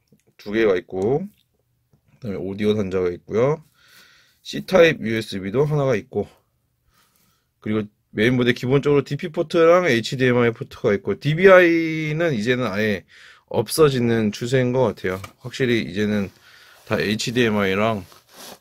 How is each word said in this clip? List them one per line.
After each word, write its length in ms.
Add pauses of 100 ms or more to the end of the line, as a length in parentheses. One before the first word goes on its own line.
(380)
두 160
개가 240
있고, 500 (840)
그다음에 240
오디오 360
단자가 360
있고요. 520 (840)
C타입 580
유에스비도 640
하나가 320
있고, 300 (1300)
그리고 260 (260)
메인보드에 420
기본적으로 500
디피 300
포트랑 540
에이치디엠아이 640
포트가 420
있고, 260
디비아이는 1120
이제는 320
아예 400 (420)
없어지는 840
추세인 400
것 120
같아요. 360 (200)
확실히 420
이제는 480 (580)
다 100
에이치디엠아이랑 1080 (560)